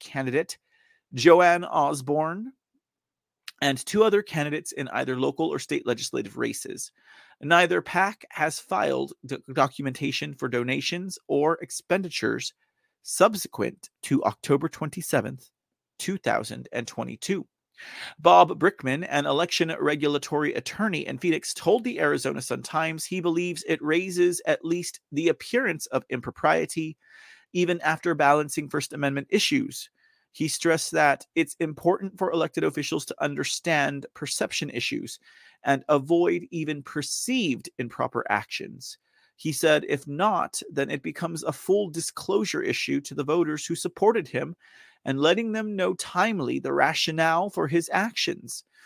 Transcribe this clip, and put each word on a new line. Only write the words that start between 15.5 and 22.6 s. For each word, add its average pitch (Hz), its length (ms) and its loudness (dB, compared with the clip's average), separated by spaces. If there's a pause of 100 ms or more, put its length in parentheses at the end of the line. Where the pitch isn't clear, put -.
two 190 180 -4
thousand 113 540 -4
and 120 160 -6
twenty-two. 123 580 -6 (720)
Bob 175 420 8
Brickman, 151 500 0
an 143 180 0
election 165 520 0
regulatory 147 760 0
attorney 196 500 -4
in 131 140 -8
Phoenix, - 340 0
told 220 300 2
the 233 160 -4
Arizona 143 420 0
Sun-Times 160 640 -4